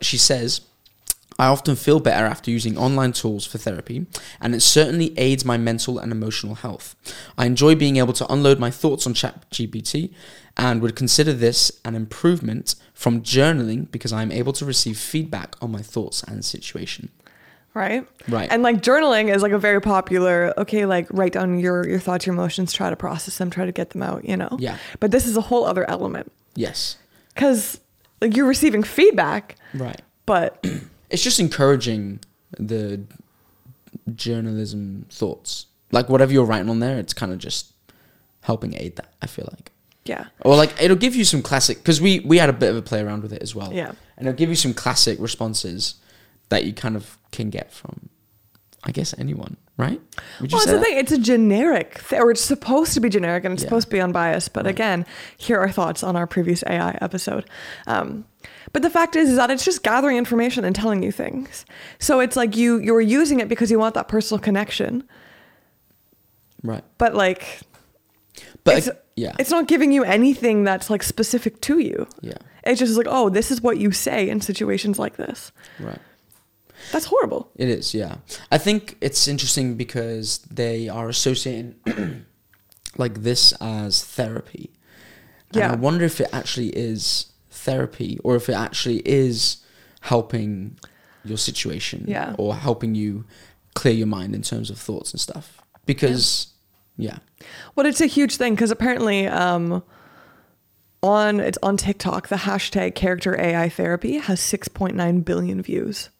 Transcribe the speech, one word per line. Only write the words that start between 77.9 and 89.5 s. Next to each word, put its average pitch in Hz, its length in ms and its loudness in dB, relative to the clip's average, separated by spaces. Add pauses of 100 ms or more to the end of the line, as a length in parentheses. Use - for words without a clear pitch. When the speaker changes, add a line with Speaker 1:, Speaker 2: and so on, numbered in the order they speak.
Speaker 1:
yeah. 104 220 -6 (360)
I 156 60 6
think 208 440 -2
it's - 260 0
interesting 135 480 -2
because 117 640 -6 (100)
they 113 400 -4
are 113 200 -6
associating, 120 640 -4 (100)
<clears throat> 131 400 -6 (720)
like, 110 260 -4
this 123 380 6
as 107 420 -4
therapy. - 680 -10 (800)
And 220 80 0
Speaker 2:
Yeah. 180 100 2
Speaker 1:
I 120 40 0
wonder 156 300 2
if 160 160 -2
it - 120 -2
actually 123 360 -4
is - 580 -4 (240)
therapy - 720 -6
or 123 120 2
if 120 140 -2
it 123 40 0
actually 113 520 -4
is 127 520 2 (440)